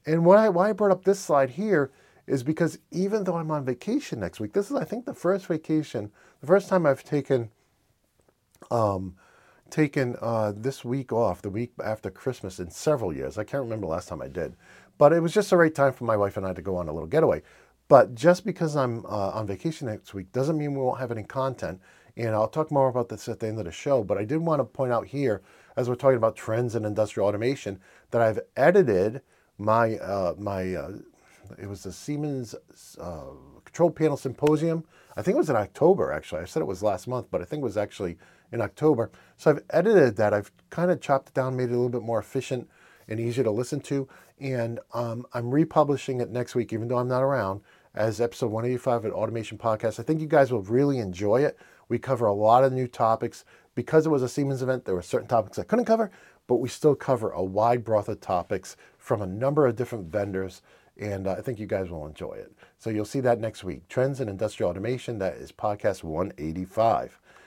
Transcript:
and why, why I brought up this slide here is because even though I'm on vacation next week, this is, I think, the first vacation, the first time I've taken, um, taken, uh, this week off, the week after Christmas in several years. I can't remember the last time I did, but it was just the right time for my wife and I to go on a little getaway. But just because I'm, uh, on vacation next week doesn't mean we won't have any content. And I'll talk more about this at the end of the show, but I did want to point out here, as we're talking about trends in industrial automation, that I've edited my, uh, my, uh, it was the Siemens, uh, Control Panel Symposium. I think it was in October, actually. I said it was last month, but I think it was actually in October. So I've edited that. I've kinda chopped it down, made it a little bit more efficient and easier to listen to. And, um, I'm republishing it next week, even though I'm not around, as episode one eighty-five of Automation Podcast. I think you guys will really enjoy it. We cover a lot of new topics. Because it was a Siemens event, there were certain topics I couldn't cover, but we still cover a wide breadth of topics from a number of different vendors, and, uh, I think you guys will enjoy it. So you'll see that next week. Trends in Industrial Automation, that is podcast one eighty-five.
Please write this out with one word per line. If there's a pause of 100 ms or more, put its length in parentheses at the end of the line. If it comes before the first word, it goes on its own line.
and
why,
why
I
brought
up
this
slide
here (340)
is
because (100)
even
though
I'm
on
vacation
next
week,
this
is,
I
think,
the
first
vacation, (280)
the
first
time
I've
taken, (1200)
um, (540)
taken,
uh,
this
week
off,
the
week (100)
after
Christmas
in
several
years.
I
can't
remember
the
last
time
I
did, (420)
but
it
was
just
the
right
time
for
my
wife
and
I
to
go
on
a
little
getaway. (460)
But
just
because
I'm,
uh,
on
vacation
next
week
doesn't
mean
we
won't
have
any
content. (340)
And
I'll
talk
more
about
this
at
the
end
of
the
show,
but
I
did
want
to
point
out
here, (360)
as
we're
talking
about
trends
in
industrial
automation, (320)
that
I've (180)
edited (360)
my,
uh,
my,
uh, (680)
it
was
the
Siemens, (440)
uh, (320)
Control
Panel
Symposium. (320)
I
think
it
was
in
October,
actually.
I
said
it
was
last
month,
but
I
think
it
was
actually (340)
in
October. (260)
So
I've
edited
that.
I've (200)
kinda
chopped
it
down,
made
it
a
little
bit
more
efficient (380)
and
easier
to
listen
to. (320)
And, (120)
um,
I'm
republishing
it
next
week,
even
though
I'm
not
around, (340)
as
episode
one
eighty-five
of
Automation
Podcast.
I
think
you
guys
will
really
enjoy
it. (300)
We
cover
a
lot
of
new
topics. (300)
Because
it
was
a
Siemens
event,
there
were
certain
topics
I
couldn't
cover, (360)
but
we
still
cover
a
wide
breadth
of
topics (220)
from
a
number
of
different
vendors, (360)
and,
uh,
I
think
you
guys
will
enjoy
it. (260)
So
you'll
see
that
next
week.
Trends
in
Industrial
Automation,
that
is
podcast
one
eighty-five. (260)